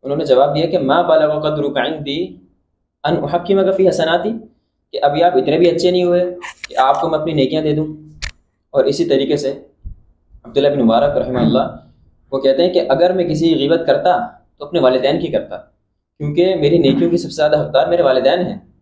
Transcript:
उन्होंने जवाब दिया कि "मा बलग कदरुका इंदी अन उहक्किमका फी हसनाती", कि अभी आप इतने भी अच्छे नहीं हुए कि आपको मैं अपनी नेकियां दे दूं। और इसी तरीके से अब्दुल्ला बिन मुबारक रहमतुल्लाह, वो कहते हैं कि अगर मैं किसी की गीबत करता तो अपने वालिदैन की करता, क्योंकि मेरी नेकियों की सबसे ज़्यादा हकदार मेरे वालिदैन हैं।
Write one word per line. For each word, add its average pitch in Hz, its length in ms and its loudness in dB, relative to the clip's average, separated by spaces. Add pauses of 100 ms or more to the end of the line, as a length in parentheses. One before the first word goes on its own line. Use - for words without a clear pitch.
उन्होंने 143 220 -4
जवाब 135 280 4
दिया 156 120 0
कि 170 120 -2
"मा 143 240 2
बलग 156 440 2
कदरुका 143 400 -4
इंदी 147 640 -8 (560)
अन 160 120 -2
उहक्किमका 185 540 0
फी 190 160 2
हसनाती", 175 440 0 (640)
कि - 40 -6
अभी 147 240 0
आप 175 160 4
इतने 151 200 0
भी 175 100 4
अच्छे 175 240 0
नहीं 180 120 0
हुए 175 220 2 (420)
कि - 80 -12
आपको 160 340 0
मैं 156 100 -2
अपनी 156 140 -6
नेकियां 151 300 0
दे 151 100 -2
दूं। 151 220 -4 (800)
और 139 140 2
इसी 139 180 -2
तरीके 135 320 0
से 131 120 -4 (960)
अब्दुल्ला 139 240 0
बिन 143 100 -2
मुबारक 120 380 2
रहमतुल्लाह, 127 480 0 (680)
वो 135 80 -2
कहते 135 240 2
हैं 175 100 2
कि 180 60 2
अगर 175 340 2
मैं 185 140 0
किसी 156 220 0
की 160 60 4
गीबत 160 320 0
करता 180 300 2 (420)
तो 143 60 -14
अपने 170 140 -4
वालिदैन 135 400 2
की 160 80 -4
करता, 101 300 -6 (600)
क्योंकि 165 360 0
मेरी 160 240 2
नेकियों 135 300 2
की 170 80 0
सबसे - 180 -6
ज़्यादा 151 220 2
हकदार 143 320 0
मेरे 127 140 0
वालिदैन 135 360 2
हैं। - 420 -8